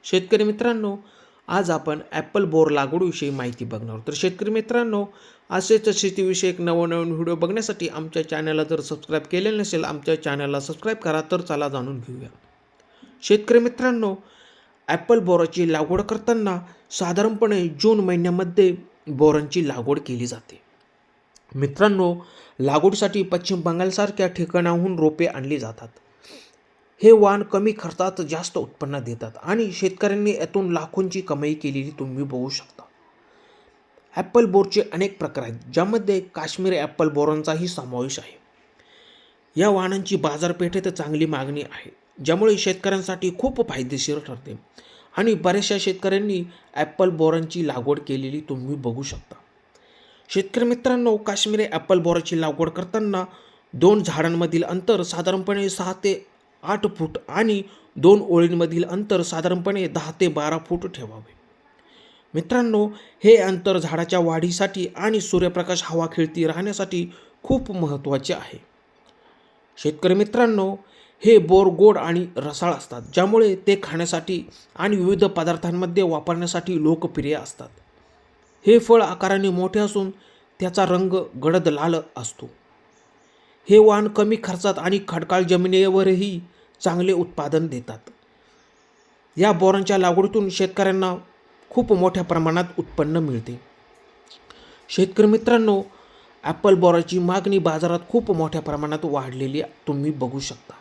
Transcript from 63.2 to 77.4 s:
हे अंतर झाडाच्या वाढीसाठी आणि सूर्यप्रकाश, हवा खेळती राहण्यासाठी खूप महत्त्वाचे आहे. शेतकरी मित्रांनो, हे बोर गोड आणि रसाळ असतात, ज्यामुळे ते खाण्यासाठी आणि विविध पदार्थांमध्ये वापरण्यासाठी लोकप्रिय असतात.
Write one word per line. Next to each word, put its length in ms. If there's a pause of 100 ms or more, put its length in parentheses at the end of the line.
हे 120
अंतर 420
झाडाच्या 420
वाढीसाठी 760
आणि 260
सूर्यप्रकाश, 640
हवा 280
खेळती 340
राहण्यासाठी 580 (380)
खूप 280
महत्त्वाचे 640
आहे. 300 (1120)
शेतकरी 360
मित्रांनो, 640 (480)
हे 140
बोर 300
गोड 300
आणि 280 (120)
रसाळ 340
असतात, 300 (120)
ज्यामुळे 420
ते 280
खाण्यासाठी 580 (340)
आणि 200
विविध 300
पदार्थांमध्ये 800
वापरण्यासाठी 800
लोकप्रिय 520
असतात. 340 (1000)